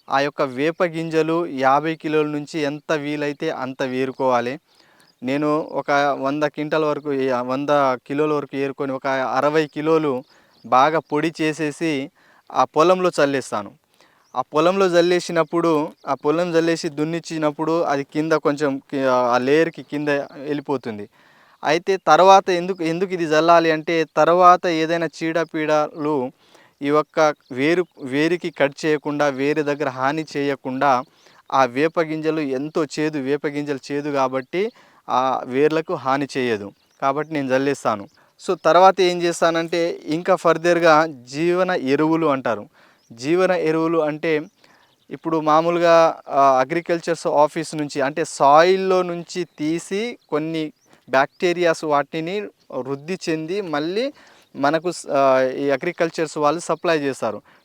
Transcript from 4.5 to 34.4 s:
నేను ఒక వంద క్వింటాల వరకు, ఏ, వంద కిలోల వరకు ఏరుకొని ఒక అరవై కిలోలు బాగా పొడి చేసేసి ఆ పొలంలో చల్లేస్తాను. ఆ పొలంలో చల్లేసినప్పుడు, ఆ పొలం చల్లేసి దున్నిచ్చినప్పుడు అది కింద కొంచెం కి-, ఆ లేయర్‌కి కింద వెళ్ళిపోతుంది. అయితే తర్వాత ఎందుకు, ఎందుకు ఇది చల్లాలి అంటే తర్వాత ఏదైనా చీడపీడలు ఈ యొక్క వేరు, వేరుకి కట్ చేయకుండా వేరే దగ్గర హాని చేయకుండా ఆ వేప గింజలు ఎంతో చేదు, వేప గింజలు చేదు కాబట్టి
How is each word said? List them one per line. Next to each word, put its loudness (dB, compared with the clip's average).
నేను 0
ఒక -6
వంద -4
క్వింటాల -2
వరకు, -4
ఏ, -2
వంద -4
కిలోల -2
వరకు -6
ఏరుకొని -4
ఒక -8
అరవై 0
కిలోలు 0
బాగా 4
పొడి -4
చేసేసి -4
ఆ 2
పొలంలో 2
చల్లేస్తాను. -2
ఆ -4
పొలంలో 2
చల్లేసినప్పుడు, 2
ఆ 0
పొలం -2
చల్లేసి 0
దున్నిచ్చినప్పుడు -4
అది -2
కింద -4
కొంచెం -2
కి-, -4
ఆ 2
లేయర్‌కి 0
కింద -8
వెళ్ళిపోతుంది. -6
అయితే 0
తర్వాత 6
ఎందుకు, -2
ఎందుకు -4
ఇది -2
చల్లాలి 4
అంటే 0
తర్వాత 6
ఏదైనా -2
చీడపీడలు -2
ఈ -4
యొక్క 2
వేరు, 0
వేరుకి -2
కట్ 0
చేయకుండా -2
వేరే -2
దగ్గర -4
హాని -4
చేయకుండా -2
ఆ 4
వేప -2
గింజలు -2
ఎంతో -4
చేదు, -4
వేప -4
గింజలు -6
చేదు -4
కాబట్టి -2